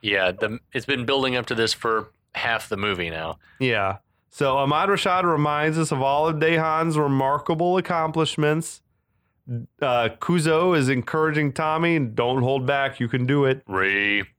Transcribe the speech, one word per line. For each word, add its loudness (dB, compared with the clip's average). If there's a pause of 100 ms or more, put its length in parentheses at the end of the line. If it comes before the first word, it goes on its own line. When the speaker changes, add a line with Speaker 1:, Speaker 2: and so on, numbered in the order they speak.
Speaker 1:
Yeah, 2
the, -4 (140)
it's -6
been -2
building 0
up -2
to -4
this 0
for -2 (260)
half -2
the -4
movie -2
now. -8 (200)
Speaker 2:
Yeah. 0 (320)
So 0
Ahmad 2
Rashad 0
reminds 0
us -2
of -2
all 2
of -2
Daehan's 2
remarkable 0
accomplishments. -2 (1000)
Uh, 2 (100)
Kuzo 2
is 2
encouraging 0
Tommy, 0
and -2
"Don't 0
hold 0
back. -2
You -2
can -2
do 2
it." 0
Speaker 1:
Ray. 2 (160)